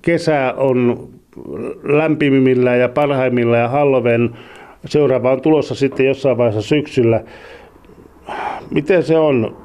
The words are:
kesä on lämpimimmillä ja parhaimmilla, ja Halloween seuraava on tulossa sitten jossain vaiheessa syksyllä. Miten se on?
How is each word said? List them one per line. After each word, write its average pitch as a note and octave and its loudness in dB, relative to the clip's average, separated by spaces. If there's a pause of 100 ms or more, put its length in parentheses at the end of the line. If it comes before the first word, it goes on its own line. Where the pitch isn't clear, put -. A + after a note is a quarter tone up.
kesä D#3 0
on B2 0 (720)
lämpimimmillä C3+ 2
ja B2 2
parhaimmilla, B2 0
ja A#2 0
Halloween A#2+ 2 (560)
seuraava C3 0
on C3 0
tulossa D#3 0
sitten C3+ 0
jossain C3+ 0
vaiheessa A2 -2
syksyllä. C3 0 (1500)
Miten D#3 0
se D#3+ 0
on? C#3 0